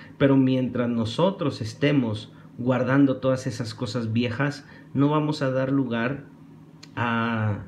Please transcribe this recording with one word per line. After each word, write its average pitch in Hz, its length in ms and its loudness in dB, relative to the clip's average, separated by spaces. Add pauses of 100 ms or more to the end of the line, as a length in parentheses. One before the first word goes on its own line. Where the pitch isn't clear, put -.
(180)
Pero 139 180 6
mientras 127 520 2
nosotros 127 720 -2
estemos 117 720 -2 (240)
guardando 127 600 2
todas 131 280 0
esas 113 280 -6
cosas 113 380 -4
viejas, 120 540 -2 (280)
no 139 140 4
vamos 151 340 0
a 131 80 0
dar 131 220 0
lugar 123 540 -2 (680)
a, 113 720 -2